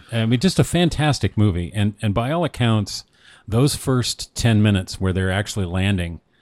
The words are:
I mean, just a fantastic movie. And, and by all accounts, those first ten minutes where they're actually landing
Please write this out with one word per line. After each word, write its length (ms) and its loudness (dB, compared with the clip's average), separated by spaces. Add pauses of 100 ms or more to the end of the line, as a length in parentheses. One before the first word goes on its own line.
(140)
I 120 0
mean, 140 2
just 200 2
a 40 4
fantastic 760 0
movie. 380 0
And, 260 0
and 120 0
by 180 -2
all 140 0
accounts, 580 -2 (420)
those 300 2
first 600 -4
ten 260 4
minutes 380 0
where 120 0
they're 200 -2
actually 340 -4
landing 560 -2 (200)